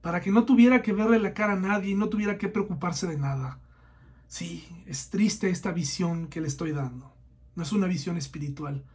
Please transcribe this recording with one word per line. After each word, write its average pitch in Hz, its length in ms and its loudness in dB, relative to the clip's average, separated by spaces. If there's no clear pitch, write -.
para 170 200 -4
que 196 100 -4
no 226 140 6
tuviera 247 380 8
que 214 100 0
verle 220 260 4
la 202 160 0
cara 208 200 0
a - 20 0
nadie 196 360 0
y - 20 0
no 214 140 0
tuviera 208 280 0
que 202 120 -2
preocuparse 180 580 -2
de 160 100 -4
nada. 135 420 -4
Sí, 170 400 -12
es - 240 -10
triste 202 380 2
esta 180 240 -2
visión 165 560 -2
que 160 120 -8
le 156 80 -2
estoy 156 240 -4
dando. 131 420 -8
No 170 60 -6
es 156 100 -4
una 202 140 2
visión 175 320 -2
espiritual, 143 680 -8